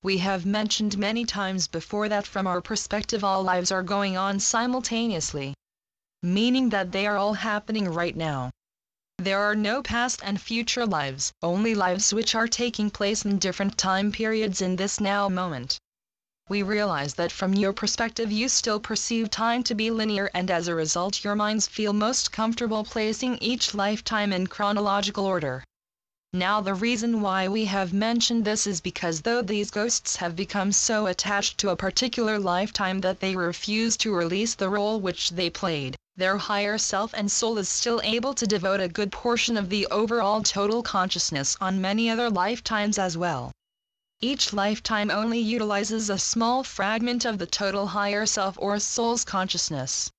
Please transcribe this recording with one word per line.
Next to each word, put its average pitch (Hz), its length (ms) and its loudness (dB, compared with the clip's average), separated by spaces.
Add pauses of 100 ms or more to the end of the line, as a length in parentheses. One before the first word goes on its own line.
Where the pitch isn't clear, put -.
We 190 160 2
have 185 260 0
mentioned 208 520 0
many 220 280 0
times 190 420 -2
before 208 400 -2
that 202 180 0
from 196 220 -2
our 180 140 0
perspective 214 640 -2
all 190 180 2
lives 180 300 2
are 185 100 0
going 196 320 0
on 196 240 0
simultaneously, 226 1120 0 (720)
meaning 233 460 4
that 190 240 0
they 196 120 2
are 208 120 2
all 208 160 2
happening 208 560 -2
right 170 260 0
now. 139 340 -2 (680)
There 196 220 2
are 208 160 2
no 214 280 2
past 240 400 0
and 202 160 -2
future 233 460 -2
lives, 139 480 -2 (100)
only 208 320 2
lives 190 380 2
which 220 220 0
are 226 120 2
taking 226 420 0
place 208 360 0
in 202 120 2
different 190 400 0
time 190 360 2
periods 220 480 0
in 185 160 0
this 196 240 -2
now 202 260 2
moment. 180 500 -2 (720)
We 202 140 2
realize 185 520 0
that 170 180 0
from 190 220 0
your 196 180 4
perspective 226 580 -2
you 220 160 0
still 214 320 0
perceive 220 500 -2
time 233 340 0
to 233 120 -2
be 220 160 0
linear 214 420 0
and 180 160 0
as 175 200 0
a 170 60 0
result 175 460 0
your 208 140 0
minds 208 320 0
feel 214 240 -2
most 208 400 0
comfortable 220 540 0
placing 220 540 0
each 233 340 -2
lifetime 208 580 0
in 185 160 0
chronological 202 800 0
order. 151 360 0 (680)
Now 190 300 2
the 196 120 0
reason 226 460 0
why 190 300 2
we 220 160 0
have 190 260 0
mentioned 226 540 2
this 214 200 0
is 196 140 -2
because 165 440 -2
though 233 180 2
these 208 280 -2
ghosts - 460 -2
have 175 220 -4
become 196 340 0
so 214 360 2
attached 202 500 0
to 202 140 2
a 170 40 2
particular 214 640 0
lifetime 190 640 0
that 185 180 0
they 190 160 0
refuse 208 600 0
to 214 180 0
release 180 400 0
the 190 140 0
role 208 320 0
which 180 300 -2
they 170 180 0
played, 147 480 -2 (180)
their 190 220 2
higher 208 400 0
self 208 360 0
and 202 160 -2
soul 226 280 0
is 190 100 0
still 233 380 0
able 233 280 0
to 233 140 0
devote 196 320 0
a 185 80 0
good 196 240 -2
portion 233 460 0
of 196 100 -2
the 202 200 0
overall 214 540 2
total 208 400 0
consciousness 185 800 0
on 190 220 0
many 214 280 2
other 233 200 2
lifetimes 208 680 0
as 180 200 0
well. 139 340 -2 (680)
Each 262 320 0
lifetime 208 600 0
only 226 260 0
utilizes 214 720 0
a 190 80 2
small 233 460 2
fragment 226 600 0
of 226 140 0
the 180 80 -4
total 196 400 0
higher 202 400 0
self 196 340 0
or 202 200 0
soul's 233 440 0
consciousness. 165 960 -2